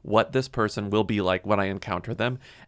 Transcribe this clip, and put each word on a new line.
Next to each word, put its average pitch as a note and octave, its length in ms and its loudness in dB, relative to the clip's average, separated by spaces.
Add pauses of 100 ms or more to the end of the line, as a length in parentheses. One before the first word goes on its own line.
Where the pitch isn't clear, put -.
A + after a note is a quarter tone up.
what A2 300 2
this C3 140 0
person G#2 440 -2
will G#2+ 140 4
be G#2 180 0
like F#2 240 0
when G2+ 120 2
I G2 80 2
encounter F#2+ 460 -4
them, B2 260 -2 (300)